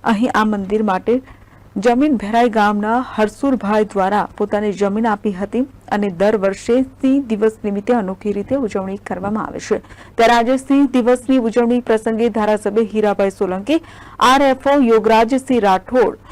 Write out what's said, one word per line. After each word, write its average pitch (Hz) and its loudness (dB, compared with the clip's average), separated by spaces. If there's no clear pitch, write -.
અહીં 226 0
આ 214 0
મંદિર 208 -2
માટે 214 0
જમીન 262 2
ભેરાઈ 226 0
ગામના 208 0
હરસુરભાઈ 214 0
દ્વારા 196 0
પોતાની 208 -2
જમીન 208 0
આપી 208 -2
હતી 233 -4
અને 208 -2
દર 214 2
વર્ષે 196 0
સિંહ 269 2
દિવસ 220 0
નિમિત્તે 202 -2
અનોખી 196 -4
રીતે 202 -4
ઉજવણી 196 -6
કરવામાં 196 -6
આવે - -12
છે. 214 0
ત્યારે 233 4
આજે 233 2
સિંહ 277 2
દિવસની 247 2
ઉજવણી 240 0
પ્રસંગે 226 -2
ધારાસભ્ય 214 0
હીરાભાઈ 202 0
સોલંકી, 202 -2
આર 262 4
એફ 269 2
ઓ 277 4
યોગરાજસિંહ 226 2
રાઠોડ 196 2